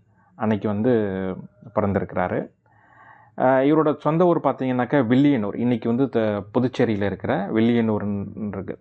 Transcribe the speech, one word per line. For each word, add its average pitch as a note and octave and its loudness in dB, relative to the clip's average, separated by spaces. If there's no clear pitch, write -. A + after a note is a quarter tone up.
அன்னைக்கு A2 -2
வந்து G#2+ 0
பிறந்திருக்கிறாரு. F#2+ -2
அஹ், - -4
இவரோட C#3 4
சொந்த D#3+ 0
ஊர் E3+ 2
பார்த்தீங்கன்னாக்கா C3 0
வில்லியனூர், B2+ 2
இன்னைக்கு A#2 0
வந்து B2 2
த-, G#2+ -2
புதுச்சேரியில A#2 0
இருக்கிற G2+ -2
வில்லியனூர்ன்ற G#2 -2